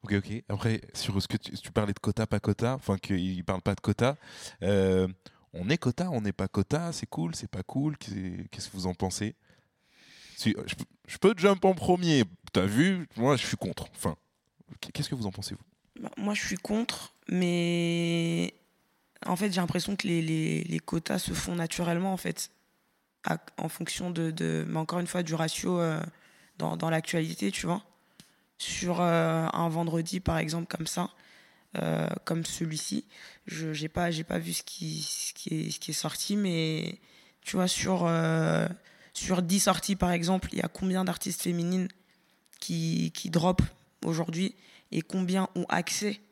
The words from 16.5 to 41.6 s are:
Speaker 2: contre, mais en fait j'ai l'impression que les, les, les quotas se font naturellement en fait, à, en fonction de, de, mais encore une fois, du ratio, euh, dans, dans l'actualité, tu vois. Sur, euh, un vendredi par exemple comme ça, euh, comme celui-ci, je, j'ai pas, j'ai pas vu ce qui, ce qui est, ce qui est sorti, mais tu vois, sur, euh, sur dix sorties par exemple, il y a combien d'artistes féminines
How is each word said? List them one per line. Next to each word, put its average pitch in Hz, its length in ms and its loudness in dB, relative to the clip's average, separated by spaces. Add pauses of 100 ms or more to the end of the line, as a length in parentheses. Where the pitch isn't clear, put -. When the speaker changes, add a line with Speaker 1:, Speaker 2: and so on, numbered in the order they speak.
Speaker 2:
contre, - 580 -2 (140)
mais 170 1300 2 (720)
en 185 100 0
fait 196 160 0
j'ai 180 80 0
l'impression 180 380 0
que - 100 -2
les, 170 140 2
les, 160 420 0
les 165 160 -2
quotas - 400 -2
se 185 140 -4
font 175 220 -4
naturellement 170 580 0
en 185 40 -2
fait, - 340 -6 (760)
à, 165 120 2 (200)
en - 100 -4
fonction 175 440 -4
de, 165 200 0
de, 160 340 0
mais 165 140 -2
encore 165 200 -2
une 175 80 -2
fois, 180 160 -2
du 160 100 -2
ratio, 165 440 0
euh, 160 220 2 (580)
dans, 165 200 -2
dans 165 120 0
l'actualité, 165 600 0
tu - 140 -4
vois. 180 160 0 (800)
Sur, 175 380 -2
euh, 165 540 4
un 170 160 2
vendredi 165 500 -2
par 170 180 0
exemple 165 300 -2
comme - 180 -6
ça, - 260 -4 (680)
euh, - 300 0 (180)
comme 165 200 -2
celui-ci, - 600 -4 (420)
je, 160 240 -6
j'ai 156 160 -4
pas, 175 240 0
j'ai 160 140 -2
pas 180 120 -2
vu 170 140 -4
ce - 120 -4
qui, 156 380 -8
ce - 320 -6
qui - 200 -10
est, 160 180 -2
ce - 80 -8
qui - 120 -8
est - 20 -4
sorti, - 420 -4
mais 165 640 0 (420)
tu - 140 -6
vois, 180 140 4
sur, 185 360 2
euh, 165 640 4 (460)
sur - 280 0
dix 185 200 2
sorties 190 340 2
par 180 160 2
exemple, 175 400 2
il - 80 -4
y - 20 2
a - 60 0
combien 185 380 0
d'artistes 180 360 -4
féminines 175 460 0 (720)